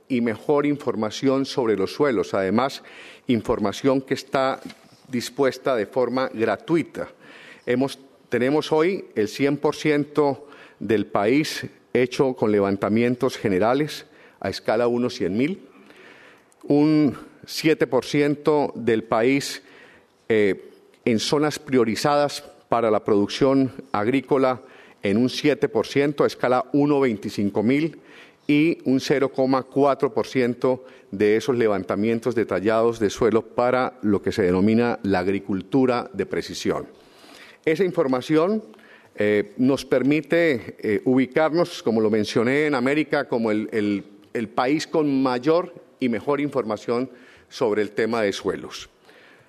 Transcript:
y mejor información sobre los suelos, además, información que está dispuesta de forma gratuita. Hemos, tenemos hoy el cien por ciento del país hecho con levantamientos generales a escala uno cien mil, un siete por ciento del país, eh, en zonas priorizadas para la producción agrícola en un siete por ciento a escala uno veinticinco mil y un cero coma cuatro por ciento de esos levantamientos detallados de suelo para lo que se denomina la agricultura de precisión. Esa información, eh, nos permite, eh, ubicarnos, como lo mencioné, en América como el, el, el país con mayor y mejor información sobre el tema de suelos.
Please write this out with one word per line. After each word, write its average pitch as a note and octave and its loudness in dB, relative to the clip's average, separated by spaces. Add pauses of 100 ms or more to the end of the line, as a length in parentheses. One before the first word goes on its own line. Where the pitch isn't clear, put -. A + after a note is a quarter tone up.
y A#2+ 0
mejor C#3+ 0
información C3 -2
sobre A2+ 0
los F#2+ -2
suelos, A#2+ 0
además, G#2 0 (460)
información A#2+ 0
que C3+ -6
está C3+ -2 (480)
dispuesta B2+ -2
de G#2 0
forma B2+ -2
gratuita. A2+ -4 (560)
Hemos, B2+ -2 (300)
tenemos C3+ 0
hoy E3 0 (100)
el G#2 0
cien C#3 -2
por D3 -2
ciento D3 0 (320)
del G#2 0
país B2+ 0 (280)
hecho B2+ 0
con A2 0
levantamientos G#2+ 0
generales A#2 0 (340)
a G2 -6
escala A#2 -2
uno A#2+ 0
cien F#2 -4
mil, D3+ -4 (960)
un D3 2 (280)
siete D#3 0
por B2+ 0
ciento D3 0
del A2+ 0
país, C3 0 (640)
eh, G#2 2 (340)
en A#2 2
zonas D3+ 0
priorizadas C#3 0 (260)
para A#2 2
la G2+ 2
producción B2+ 2 (200)
agrícola B2+ 0 (400)
en G2+ 2
un B2 2
siete C#3 0
por G#2+ -2
ciento D3 0
a A#2+ 4
escala B2 0
uno C#3+ 2
veinticinco G#2+ -2
mil D3 0 (460)
y D3 2
un C3 2
cero C3+ 0
coma C3 0
cuatro C#3 0
por A2 -2
ciento B2+ -2 (260)
de G#2 2
esos A#2 -2
levantamientos A2 0
detallados A2 0
de G2+ 2
suelo A2 2
para B2+ -2
lo G2+ 0
que F#2+ -2
se G#2+ 0
denomina A2 2
la F#2+ 0
agricultura G2+ -2
de G2 -4
precisión. E2+ -6 (800)
Esa D#3+ 0
información, D#3 0 (520)
eh, G#2 0
nos B2+ 0
permite, D3+ 0
eh, G#2 -2
ubicarnos, C#3+ 0
como A2+ 2
lo G#2+ 2
mencioné, A#2+ 0
en D3 -2
América C#3+ -2
como A2+ -2
el, G#2+ -2
el, G#2 -2 (300)
el A#2 -6
país C#3+ -2
con C#3+ 0
mayor C3+ 0 (260)
y B2+ 0
mejor B2+ -2
información B2 -4 (400)
sobre G#2+ 0
el G2+ -4
tema A2+ -2
de G2+ 2
suelos. - -8 (600)